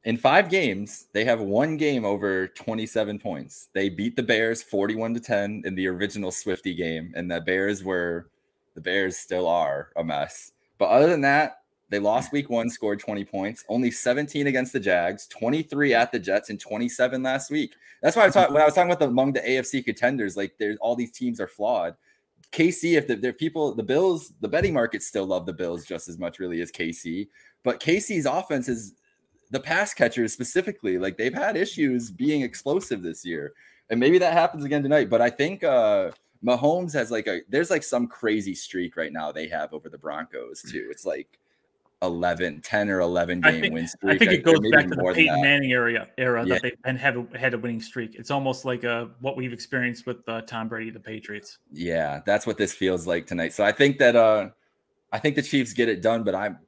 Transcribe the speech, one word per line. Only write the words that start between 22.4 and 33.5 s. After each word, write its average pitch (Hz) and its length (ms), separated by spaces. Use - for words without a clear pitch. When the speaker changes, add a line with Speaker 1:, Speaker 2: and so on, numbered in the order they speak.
Speaker 1:
K 165 180
C, 170 260
if 147 120
the, 120 80
the 117 180
people, 151 400
the 110 100
Bills, 160 560
the 107 80
betting 175 260
markets 117 340
still 98 180
love 90 220
the 90 60
Bills 85 300
just 85 240
as 85 120
much, 87 200
really, 87 220
as 85 100
K 85 200
C. 85 360
But 120 160
K 175 200
C's 185 260
offense 139 440
is, 113 240
the 135 100
pass 185 340
catchers 117 400
specifically, 110 640
like, 92 200
they've 123 160
had 110 220
issues 127 560
being 139 300
explosive 131 600
this 85 240
year. 78 280